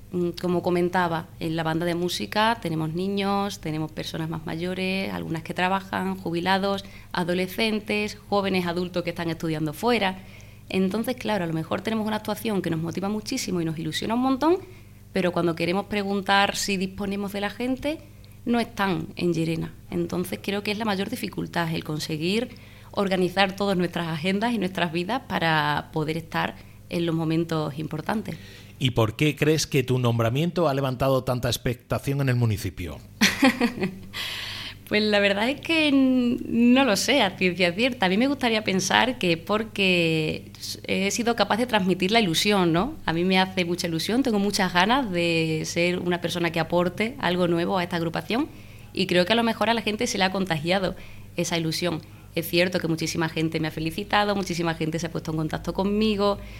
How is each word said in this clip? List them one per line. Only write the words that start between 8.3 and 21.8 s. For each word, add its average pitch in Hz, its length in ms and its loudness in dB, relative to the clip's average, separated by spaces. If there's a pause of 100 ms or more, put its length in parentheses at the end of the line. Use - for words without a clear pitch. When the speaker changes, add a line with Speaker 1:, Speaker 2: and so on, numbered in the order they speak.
Speaker 1:
adultos 175 380 -2
que 170 80 -4
están 165 180 -4
estudiando 160 420 -2
fuera. 196 520 0 (440)
Entonces, 202 480 0
claro, 208 280 -2
a 165 40 -2
lo 165 60 -2
mejor 160 280 -2
tenemos 214 260 -2
una 214 80 -2
actuación 208 480 -2
que 165 80 -2
nos 160 80 -2
motiva 170 280 -4
muchísimo 208 540 -4
y 160 40 -2
nos 160 120 -4
ilusiona 160 380 -4
un 247 60 2
montón, 269 360 4 (560)
pero 180 180 2
cuando 170 220 2
queremos 175 320 0
preguntar 202 720 2
si 202 220 -2
disponemos 196 560 -4
de 202 80 -6
la 202 100 -4
gente, 262 480 -4 (460)
no 240 140 2
están 196 560 -2
en 175 180 0
Llerena. 160 400 -2 (180)
Entonces 175 500 -4
creo 202 220 -4
que 208 80 -2
es 202 60 -4
la 226 80 -4
mayor 202 240 -2
dificultad, 170 640 -4
el - 100 -4